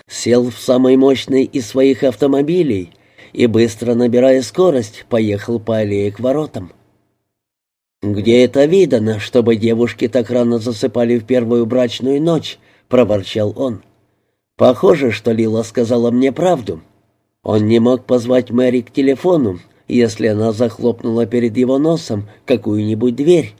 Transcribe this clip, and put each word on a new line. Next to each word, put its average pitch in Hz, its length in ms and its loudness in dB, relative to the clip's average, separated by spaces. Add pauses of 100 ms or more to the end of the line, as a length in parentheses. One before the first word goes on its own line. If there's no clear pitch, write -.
сел 123 420 0
в 117 80 -12
самый 131 380 2
мощный 131 480 2
из 127 220 -6
своих 135 380 0
автомобилей 139 880 0 (400)
и, - 140 0
быстро 113 480 0
набирая 123 480 2
скорость, 135 680 -2
поехал 110 500 -2
по 110 200 -4
аллее 101 340 -2
к - 80 -14
воротам. 127 520 -4 (1300)
«Где 104 420 2
это 139 220 2
видано, 131 520 2
чтобы 117 380 0
девушки 113 520 -2
так 117 220 -2
рано 120 280 0
засыпали 120 600 -2
в 107 60 -10
первую 120 420 0
брачную 127 560 -2
ночь?» — 165 360 -2 (300)
проворчал 104 680 0
он. 117 260 -6 (760)
«Похоже, 135 540 2
что 113 220 -2
Лила 113 320 -2
сказала 117 460 -2
мне 127 200 2
правду. 123 500 -2 (640)
Он 107 240 0
не 113 120 4
мог 120 260 2
позвать 123 460 0
Мэри 123 300 2
к 117 100 -10
телефону, 135 680 0 (260)
если 117 420 0
она 110 240 0
захлопнула 117 760 -2
перед 117 300 -2
его 123 220 0
носом 143 500 -2 (180)
какую-нибудь 110 680 -2
дверь, 143 460 2